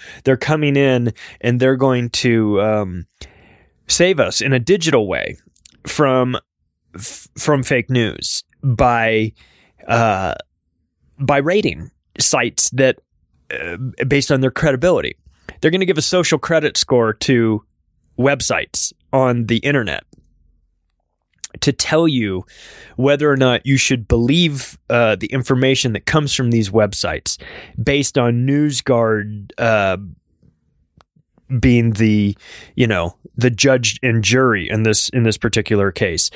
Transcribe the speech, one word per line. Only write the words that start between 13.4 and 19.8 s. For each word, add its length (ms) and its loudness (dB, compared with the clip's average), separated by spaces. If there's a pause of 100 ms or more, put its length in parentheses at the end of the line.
uh, 280 -8 (280)
based 240 0
on 120 0
their 80 0
credibility. 680 0 (440)
They're 100 2
gonna 160 0
give 120 0
a 40 0
social 360 0
credit 380 -2
score 380 2
to 500 0 (540)
websites 720 -2 (200)
on 340 0
the 120 0
internet 460 -2 (1600)